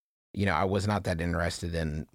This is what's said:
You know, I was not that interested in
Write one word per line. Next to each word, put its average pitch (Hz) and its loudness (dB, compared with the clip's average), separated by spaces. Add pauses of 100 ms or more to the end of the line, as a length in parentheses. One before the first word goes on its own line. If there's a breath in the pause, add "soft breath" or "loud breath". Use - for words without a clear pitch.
(320)
You 98 0
know, 92 4
I 80 2
was 98 2
not 101 0
that 87 -2
interested 85 -2
in 78 -2